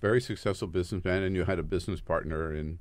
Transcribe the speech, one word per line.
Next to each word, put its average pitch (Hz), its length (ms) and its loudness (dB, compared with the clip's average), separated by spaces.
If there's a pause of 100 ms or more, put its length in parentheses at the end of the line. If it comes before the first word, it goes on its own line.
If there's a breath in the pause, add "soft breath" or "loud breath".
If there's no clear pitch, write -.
very 117 220 4
successful 101 460 -2
businessman, 92 540 0
and 95 140 0
you 92 80 2
had 92 140 2
a 80 40 0
business 85 380 -2
partner 80 540 -2
in 78 260 -4